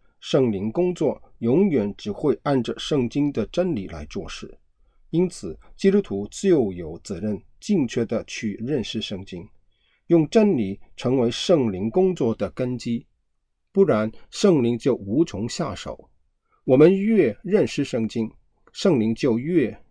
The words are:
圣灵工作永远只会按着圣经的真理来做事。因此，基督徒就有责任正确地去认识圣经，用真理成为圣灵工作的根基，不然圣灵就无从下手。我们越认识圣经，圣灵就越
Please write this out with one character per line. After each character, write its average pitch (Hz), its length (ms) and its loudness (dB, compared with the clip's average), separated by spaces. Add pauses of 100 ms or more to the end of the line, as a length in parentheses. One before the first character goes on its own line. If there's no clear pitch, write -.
(180)
圣 135 320 2
灵 101 200 -4
工 180 220 0
作 160 280 -2 (180)
永 143 300 2
远 107 280 0
只 - 140 -8
会 131 320 0
按 139 180 0
着 113 180 -6
圣 131 300 -2
经 143 240 -2
的 107 140 -4
真 175 280 -2
理 98 140 -6
来 78 180 -12
做 80 220 -10
事。 - 280 -16 (540)
因 175 160 2
此， 90 320 -12 (180)
基 196 140 4
督 202 120 4
徒 202 280 -6
就 147 420 2
有 82 260 -10
责 92 220 -10
任 104 200 -4 (200)
正 160 280 0
确 117 160 -2
地 110 200 -4
去 104 300 -6
认 127 280 -4
识 107 180 -8
圣 95 240 -10
经， 87 240 -14 (600)
用 160 200 4
真 214 260 4
理 98 240 -2 (180)
成 127 220 0
为 120 120 2
圣 127 420 2
灵 95 160 -4
工 185 260 2
作 117 200 0
的 98 160 -4
根 127 260 -4
基， 120 300 -6 (640)
不 196 120 6
然 110 280 2 (160)
圣 170 340 4
灵 117 140 0
就 123 200 0
无 110 280 0
从 113 240 -6
下 127 260 -6
手。 - 360 -14 (540)
我 131 120 4
们 165 180 8
越 196 480 2
认 180 240 2
识 143 180 -4
圣 113 220 -4
经， 110 240 -4 (400)
圣 160 300 2
灵 113 140 0
就 117 240 0
越 139 360 0 (160)